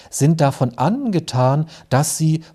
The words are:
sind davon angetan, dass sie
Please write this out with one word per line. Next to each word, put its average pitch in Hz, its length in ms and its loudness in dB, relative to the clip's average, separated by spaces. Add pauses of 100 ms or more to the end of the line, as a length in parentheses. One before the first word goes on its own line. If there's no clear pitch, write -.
sind 160 320 2
davon 135 380 0
angetan, 156 880 0 (220)
dass 143 280 0
sie 160 240 0 (140)